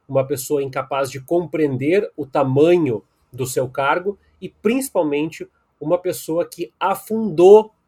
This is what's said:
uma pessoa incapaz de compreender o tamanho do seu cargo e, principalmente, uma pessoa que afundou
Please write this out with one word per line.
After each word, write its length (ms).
uma 200
pessoa 360
incapaz 480
de 80
compreender 960
o 120
tamanho 760
do 140
seu 240
cargo 480
e, 120
principalmente, 1000
uma 160
pessoa 500
que 320
afundou 920